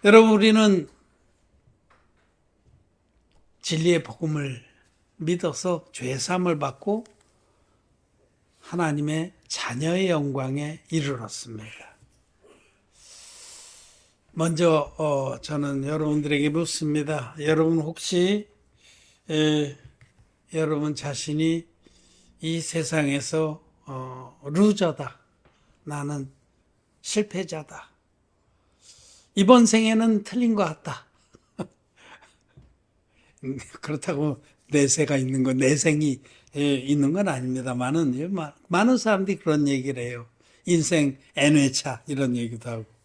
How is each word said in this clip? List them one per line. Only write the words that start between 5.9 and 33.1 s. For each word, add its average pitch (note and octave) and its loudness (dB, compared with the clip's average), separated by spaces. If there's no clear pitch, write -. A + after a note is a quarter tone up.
죄 B2+ -6
사함을 F3+ -2
받고 G3+ -4
하나님의 D#3 -4
자녀의 E3+ -2
영광에 C#3+ -4
이르렀습니다. A#2 -8
먼저, D#3+ 2
어, C#3 -2
저는 C#3+ -4
여러분들에게 D3+ 0
묻습니다. D3+ -4
여러분 D#3 2
혹시, F3+ -2
에, D3+ 0
여러분 D3+ -2
자신이 D#3 -4
이 E3 -6
세상에서, D#3 -2
어, B2+ -14
루저다, F3 0
나는 C#3+ -8
실패자다, F3 -6
이번 A3+ 8
생에는 A3 2
틀린 A#3 -2
것 G3+ 0
같다. D#3 -8
<laughs> - -10